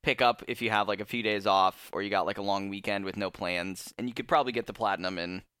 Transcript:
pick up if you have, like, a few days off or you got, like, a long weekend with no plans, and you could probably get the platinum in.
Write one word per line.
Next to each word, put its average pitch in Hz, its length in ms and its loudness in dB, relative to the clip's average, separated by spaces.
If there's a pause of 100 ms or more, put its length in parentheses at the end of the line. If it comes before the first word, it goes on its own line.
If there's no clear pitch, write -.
pick 135 180 2
up 120 260 4
if 120 140 -6
you 113 80 0
have, 104 180 2
like, 104 140 0
a 101 40 -4
few 120 160 -4
days 104 240 0
off 95 460 4
or 92 100 -4
you 101 80 -4
got, 95 160 2
like, 98 120 -2
a 107 40 -6
long 98 280 -2
weekend 98 340 -4
with 95 140 -6
no 98 120 -2
plans, 90 680 -4
and 123 100 -4
you 120 80 -6
could 123 120 -6
probably 135 260 2
get 117 140 -2
the 104 60 -8
platinum 95 460 0
in. 90 220 -6 (200)